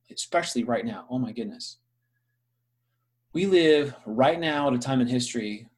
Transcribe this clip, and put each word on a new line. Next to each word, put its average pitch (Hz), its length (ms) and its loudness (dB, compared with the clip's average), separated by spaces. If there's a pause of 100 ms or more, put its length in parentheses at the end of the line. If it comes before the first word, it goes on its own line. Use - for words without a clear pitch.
(120)
especially 170 520 -4
right 113 200 -2
now. 104 240 -10
Oh 127 120 -4
my 113 100 -4
goodness. - 460 -10 (1600)
We 180 140 0
live 156 480 4 (120)
right 131 340 2
now 147 260 0
at 127 80 2
a 123 40 0
time 127 220 0
in 120 60 2
history 117 720 -4